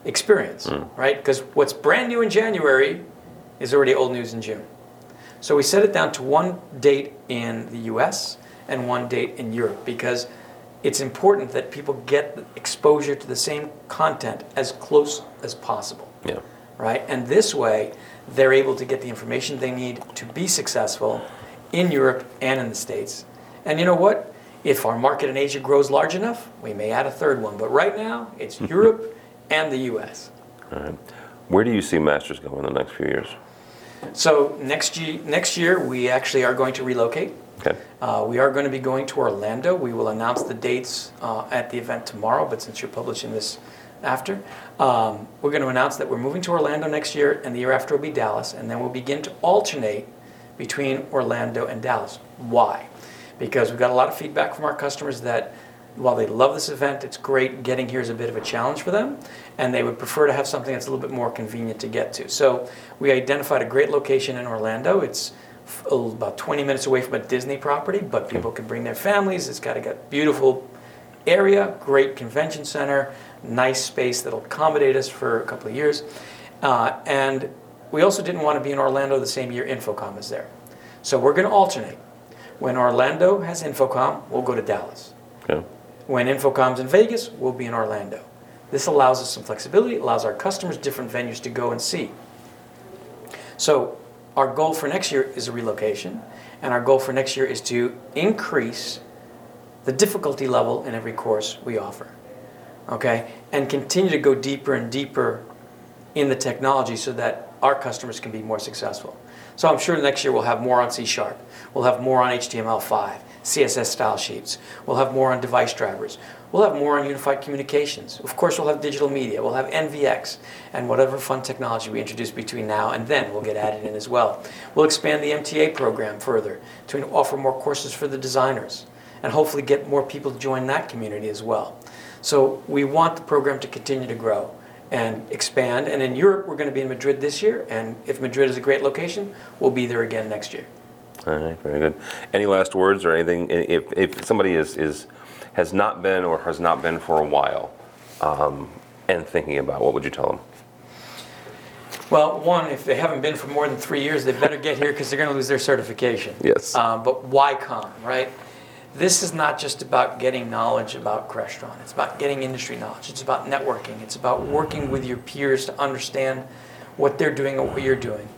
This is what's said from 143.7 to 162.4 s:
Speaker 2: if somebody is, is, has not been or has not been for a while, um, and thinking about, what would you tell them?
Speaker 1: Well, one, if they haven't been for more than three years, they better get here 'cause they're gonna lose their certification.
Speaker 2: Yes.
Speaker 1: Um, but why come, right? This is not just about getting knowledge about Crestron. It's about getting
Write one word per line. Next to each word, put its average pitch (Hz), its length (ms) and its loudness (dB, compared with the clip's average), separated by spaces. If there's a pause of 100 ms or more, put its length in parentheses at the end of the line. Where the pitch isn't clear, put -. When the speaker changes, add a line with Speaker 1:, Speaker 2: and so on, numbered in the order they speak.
Speaker 2:
if - 320 0
somebody 98 300 4
is, 78 220 0
is, 76 300 -2 (480)
has 85 180 2
not 98 300 2
been 95 220 2
or 82 160 2
has 82 200 -4
not 82 220 2
been 82 160 0
for 80 220 2
a 76 40 2
while, 69 460 0 (500)
um, 73 480 0 (400)
and 85 160 0
thinking 76 340 -2
about, 69 220 -2
what 64 140 6
would 71 100 0
you 73 60 -4
tell - 160 -2
them? - 140 -2 (1700)
Speaker 1:
Well, 156 300 6
one, 165 300 4
if 131 140 -8
they 135 120 2
haven't 147 260 0
been 151 140 -2
for 135 100 -10
more 147 220 0
than 131 100 -4
three 143 240 -2
years, 143 240 0
they 127 60 2
better 143 240 2
get 143 200 -2
here 147 160 2
'cause 143 160 -4
they're 139 100 -2
gonna 151 140 2
lose 135 160 0
their 135 120 2
certification. 117 800 0
Speaker 2:
Yes. - 320 2
Speaker 1:
Um, 117 280 2
but 127 220 0
why 139 300 6
come, 113 360 -8 (140)
right? 127 240 -2 (640)
This 180 280 2
is 165 100 -4
not 147 260 0
just 143 220 -6
about 127 380 2
getting 123 320 0
knowledge 117 460 0
about 107 340 -4
Crestron. 113 500 -10
It's - 120 -16
about - 260 -4
getting 143 240 -2